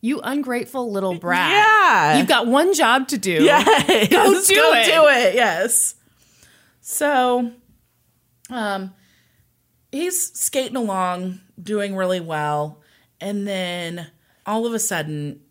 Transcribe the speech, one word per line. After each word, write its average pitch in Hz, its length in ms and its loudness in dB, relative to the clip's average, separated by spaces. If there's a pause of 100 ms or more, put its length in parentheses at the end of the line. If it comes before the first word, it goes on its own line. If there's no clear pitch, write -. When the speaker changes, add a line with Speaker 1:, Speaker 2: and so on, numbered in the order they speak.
Speaker 1:
"You 254 220 -4
ungrateful 247 680 -6
little 190 260 -4
brat. 180 320 0
Speaker 2:
Yeah. 370 680 4
Speaker 1:
You've 269 100 2
got 240 180 2
one 302 280 2
job 262 340 2
to 269 100 -4
do. 180 240 0
Speaker 2:
Yes. 302 680 4
Speaker 1:
Go 370 360 4
do 381 100 4
Speaker 2:
Go 320 200 4
Speaker 1:
it." 226 100 4
Speaker 2:
do 311 240 6
it. 240 260 4
Yes. 214 600 0 (840)
So, 254 720 -2 (960)
um, 196 420 -8 (960)
he's 359 480 -6
skating 262 380 -6
along, 185 640 -6 (200)
doing 202 360 -6
really 185 240 -2
well. 151 600 -6 (380)
And 202 260 -8
then 175 640 -8 (340)
all 220 220 -4
of 233 80 -6
a 220 40 -4
sudden 151 600 -8 (100)